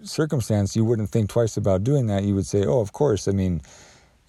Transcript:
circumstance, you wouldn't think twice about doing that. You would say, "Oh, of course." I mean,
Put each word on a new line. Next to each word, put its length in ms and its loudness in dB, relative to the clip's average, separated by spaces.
circumstance, 720 -2
you 100 2
wouldn't 240 0
think 200 0
twice 280 0
about 260 2
doing 240 2
that. 160 0
You 120 2
would 100 0
say, 180 0
"Oh, 160 2
of 140 -2
course." 340 0
I 40 2
mean, 300 0